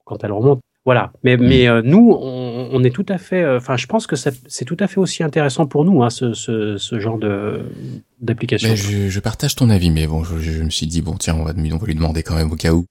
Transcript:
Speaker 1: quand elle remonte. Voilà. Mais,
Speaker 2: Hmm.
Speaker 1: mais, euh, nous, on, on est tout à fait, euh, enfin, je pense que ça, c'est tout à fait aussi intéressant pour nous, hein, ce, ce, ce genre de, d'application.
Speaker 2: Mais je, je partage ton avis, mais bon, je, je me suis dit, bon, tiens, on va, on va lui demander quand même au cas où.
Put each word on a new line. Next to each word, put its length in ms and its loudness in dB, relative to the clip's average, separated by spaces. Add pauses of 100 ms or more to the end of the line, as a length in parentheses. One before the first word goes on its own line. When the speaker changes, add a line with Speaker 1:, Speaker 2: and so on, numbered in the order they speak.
Speaker 1:
quand 200 -14
elle 80 -4
remonte. 300 2 (220)
Voilà. 380 2
Mais, 160 4
Speaker 2:
Hmm. 100 4
Speaker 1:
mais, 200 6
euh, 180 4
nous, 340 8
on, 520 -8
on 120 2
est 60 6
tout 200 -4
à 100 -2
fait, 240 -2
euh, 140 2
enfin, 200 -2
je 80 -6
pense 220 -4
que 80 -4
ça, 160 -2 (160)
c'est 180 -10
tout 140 -8
à 80 0
fait 120 -4
aussi 220 -2
intéressant 460 0
pour 180 2
nous, 180 4
hein, 60 2
ce, 240 -4
ce, 460 -4
ce 200 -6
genre 200 -4
de, 420 -4 (580)
d'application. 500 -2
Speaker 2:
Mais 60 2
je, 340 -2
je 100 -4
partage 360 -4
ton 140 4
avis, 220 4
mais 160 2
bon, 160 -2
je, 160 -6
je 240 -4
me 80 -2
suis 160 -4
dit, 160 -2
bon, 140 -6
tiens, 180 -4
on 80 -2
va, 120 -4
on 220 -2
va 80 -6
lui 100 -2
demander 280 -2
quand 120 -4
même 160 0
au 40 -4
cas 180 0
où. 180 2